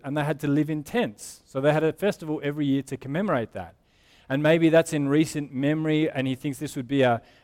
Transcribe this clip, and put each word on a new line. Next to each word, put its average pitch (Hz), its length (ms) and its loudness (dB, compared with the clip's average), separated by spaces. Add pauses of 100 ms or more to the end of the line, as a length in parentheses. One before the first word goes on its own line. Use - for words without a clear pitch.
and 139 100 -6
they 147 100 0
had 147 160 -4
to 151 60 -4
live 147 220 2
in 151 160 -4
tents. - 600 -4
So - 120 -10
they 143 140 4
had 156 100 0
a 156 120 2
festival 160 500 -4
every 147 220 -2
year 135 160 2
to 131 160 -10
commemorate 143 540 -4
that. 87 240 -12 (520)
And 139 140 -2
maybe 165 260 4
that's 160 240 4
in 147 160 0
recent 147 460 0
memory, 156 560 0
and 135 160 -4
he 131 80 -2
thinks 135 240 -6
this 147 180 -8
would 131 100 -6
be 139 140 2
a, 120 220 4 (220)